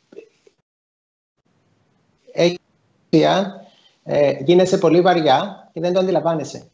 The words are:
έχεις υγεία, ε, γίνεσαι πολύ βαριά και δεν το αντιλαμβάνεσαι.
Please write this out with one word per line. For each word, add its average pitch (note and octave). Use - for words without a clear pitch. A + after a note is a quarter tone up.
έχεις F3
υγεία, E3+
ε, C#3+
γίνεσαι F3+
πολύ E3+
βαριά F3
και E3
δεν F3
το F#3+
αντιλαμβάνεσαι. D#3+